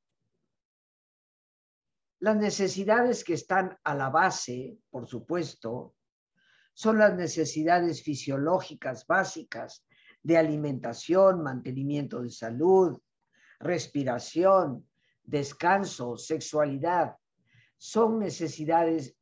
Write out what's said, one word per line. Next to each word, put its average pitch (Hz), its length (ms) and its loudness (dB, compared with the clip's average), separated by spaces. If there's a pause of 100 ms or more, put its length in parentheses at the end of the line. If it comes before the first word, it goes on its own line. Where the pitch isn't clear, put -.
(2250)
Las 214 180 2
necesidades 208 880 2
que 170 100 0
están - 480 -2
a 151 120 -2
la 135 160 -2
base, 131 680 -2 (120)
por 120 160 -10
supuesto, 127 880 -8 (800)
son 220 240 2
las 208 160 6
necesidades 165 880 0
fisiológicas 139 1040 -4
básicas 165 800 -4 (360)
de 165 140 2
alimentación, 156 1040 2
mantenimiento 135 760 -6
de 120 100 -8
salud, 156 680 2 (580)
respiración, 147 1300 0 (340)
descanso, 147 920 -2
sexualidad. 151 1000 -2 (600)
Son 220 420 0
necesidades 165 1040 -2